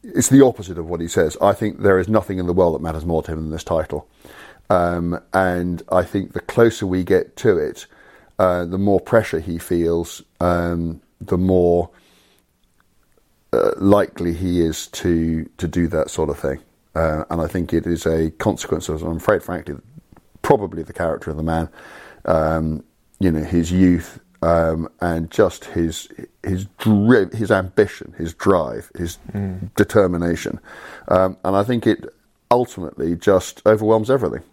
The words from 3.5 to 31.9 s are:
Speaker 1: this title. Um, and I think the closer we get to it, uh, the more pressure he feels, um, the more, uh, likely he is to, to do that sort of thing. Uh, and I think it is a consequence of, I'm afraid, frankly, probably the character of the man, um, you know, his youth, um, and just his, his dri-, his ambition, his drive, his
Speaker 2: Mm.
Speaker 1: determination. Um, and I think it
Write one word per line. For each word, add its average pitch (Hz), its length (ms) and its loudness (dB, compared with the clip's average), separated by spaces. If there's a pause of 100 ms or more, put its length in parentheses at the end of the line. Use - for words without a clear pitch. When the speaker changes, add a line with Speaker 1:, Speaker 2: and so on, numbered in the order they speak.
Speaker 1:
this 80 120 -10
title. 78 440 -4 (640)
Um, 87 500 0 (140)
and 90 580 0
I 90 120 2
think - 300 -6
the - 80 -6
closer 117 460 0
we 92 160 0
get 92 340 0
to 98 200 2
it, - 280 -6 (540)
uh, 90 260 2
the 90 140 -4
more 101 200 2
pressure 107 400 0
he 85 200 -6
feels, 85 600 -2 (200)
um, 85 600 -2 (200)
the - 160 -2
more, 90 520 2 (1600)
uh, - 240 2
likely 95 560 0
he 87 280 -2
is 80 260 -2
to, 82 680 -2
to 87 100 -4
do 85 200 0
that 76 220 -2
sort 78 200 -4
of 69 100 -6
thing. 69 200 -4 (360)
Uh, 78 340 -2
and 85 120 -2
I 80 60 -2
think 85 260 -4
it 82 120 0
is 85 200 -4
a 80 260 0
consequence - 580 -4
of, 80 140 -6
I'm 82 140 -6
afraid, 95 260 0
frankly, 78 320 -10 (680)
probably 95 420 0
the - 100 -14
character 85 360 -4
of 76 80 -6
the 78 60 -6
man, 82 260 -2 (560)
um, 80 580 0 (360)
you 92 120 2
know, 78 120 -2
his 85 280 0
youth, 90 480 2 (220)
um, 82 480 2 (120)
and 82 300 -2
just - 340 0
his, - 420 -4 (360)
his 95 220 -4 (140)
dri-, 107 540 4
his 107 180 -2
ambition, 95 680 0
his 82 160 -6
drive, 78 640 0
his 85 200 -6 (160)
Speaker 2:
Mm. 98 420 -8
Speaker 1:
determination. 87 840 0 (480)
Um, 92 360 2
and 95 120 0
I 101 80 2
think 117 220 -2
it - 180 2 (480)